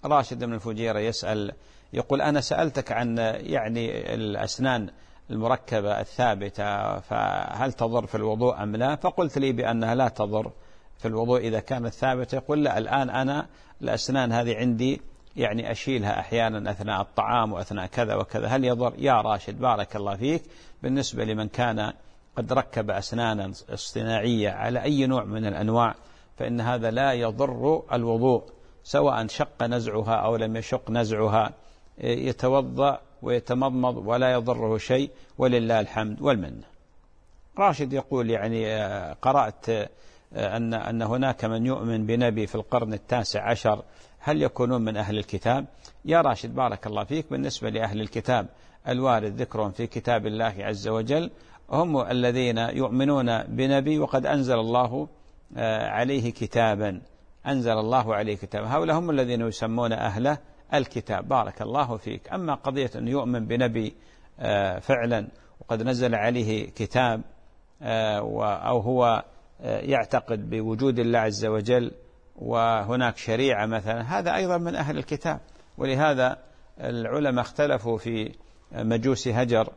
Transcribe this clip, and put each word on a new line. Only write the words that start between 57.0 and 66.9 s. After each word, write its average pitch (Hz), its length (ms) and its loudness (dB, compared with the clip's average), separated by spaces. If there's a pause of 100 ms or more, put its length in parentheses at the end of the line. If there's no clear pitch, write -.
أنزل 120 300 0
الله 110 380 2
عليه 107 200 0
كتاباً. 104 320 -6
هؤلاء 156 320 2
هم 175 100 -4
الذين 123 320 2
يسمون 113 520 -2
أهل 113 440 0 (360)
الكتاب. 117 540 -2
بارك 104 340 0
الله 120 360 -2
فيك. - 360 -10
أما 175 220 -2
قضية 135 400 -2
أن 117 120 -6
يؤمن 123 380 -2
بنبي، 117 500 0 (440)
آه، 101 400 0
فعلاً 117 480 0 (320)
وقد 113 240 -4
نزل 123 320 2
عليه 110 540 0
كتاب، 117 520 0 (600)